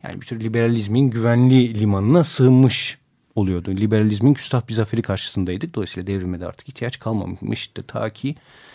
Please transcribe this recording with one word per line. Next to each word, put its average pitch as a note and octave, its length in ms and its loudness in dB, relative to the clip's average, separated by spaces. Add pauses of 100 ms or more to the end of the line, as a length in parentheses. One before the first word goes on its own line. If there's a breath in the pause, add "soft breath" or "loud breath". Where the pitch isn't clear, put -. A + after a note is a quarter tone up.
yani - 160 -12
bir - 60 -18
tür A2+ 140 -10
liberalizmin A#2 680 0
güvenli A#2 680 4
limanına G#2+ 440 4
sığınmış B2+ 760 4 (360)
oluyordu. F#2 360 -2
Liberalizmin G#2+ 640 2
küstah - 340 -4
bir A2+ 60 -8
zaferi A2+ 280 -2
karşısındaydık. F#2+ 720 -6
Dolayısıyla F#2 320 -8
devrime F2+ 340 -6
de F2 60 -10
artık - 220 -16
ihtiyaç - 300 -10
kalmamıştı G#2 840 -8
ta A2 280 -8
ki C#3 240 -8 (400 loud breath)